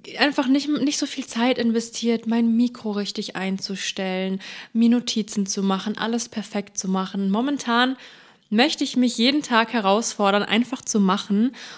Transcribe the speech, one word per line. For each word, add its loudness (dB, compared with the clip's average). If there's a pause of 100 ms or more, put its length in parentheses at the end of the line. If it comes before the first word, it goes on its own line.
(200)
einfach 2
nicht, 2
nicht 0
so -2
viel -8
Zeit 0
investiert, 0
mein 2
Mikro 0
richtig -6
einzustellen, -4 (320)
mir 4
Notizen 0
zu -4
machen, -2
alles -4
perfekt -8
zu -6
machen. -2
Momentan 0 (540)
möchte 2
ich -2
mich 2
jeden 4
Tag 2
herausfordern, 2
einfach 0
zu 0
machen 2 (220)